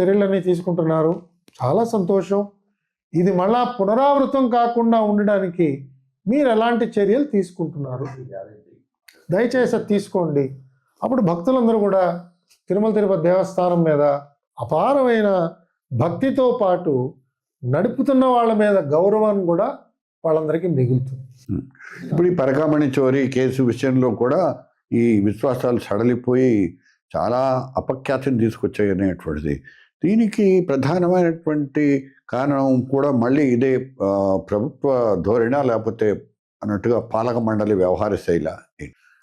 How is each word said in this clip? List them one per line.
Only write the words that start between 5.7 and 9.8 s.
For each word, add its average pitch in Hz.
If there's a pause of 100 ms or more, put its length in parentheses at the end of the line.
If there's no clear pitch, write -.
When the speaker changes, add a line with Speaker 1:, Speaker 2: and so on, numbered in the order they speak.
Speaker 1:
మీరు 269
ఎలాంటి 226
చర్యలు 214
తీసుకుంటున్నారు? 147 (1300)
దయచేసి 240
అది -